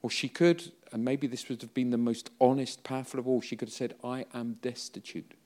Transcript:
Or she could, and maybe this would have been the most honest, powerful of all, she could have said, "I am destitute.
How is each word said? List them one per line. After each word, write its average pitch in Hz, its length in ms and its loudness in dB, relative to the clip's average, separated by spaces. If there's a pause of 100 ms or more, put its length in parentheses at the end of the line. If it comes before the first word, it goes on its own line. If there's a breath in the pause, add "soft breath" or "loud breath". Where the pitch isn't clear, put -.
Or 117 80 -2
she - 200 -2
could, 170 420 4 (200)
and 117 120 -2
maybe 135 240 0
this 120 220 -6
would 117 120 -6
have 117 120 -14
been 127 160 2
the 120 80 2
most 117 320 0 (100)
honest, 131 440 4
powerful 131 360 -6
of 120 80 -4
all, 127 140 4
she - 140 -8
could 113 120 -6
have 113 60 -12
said, - 300 -4
"I 127 300 -6
am 117 280 -6
destitute. - 720 -8 (120)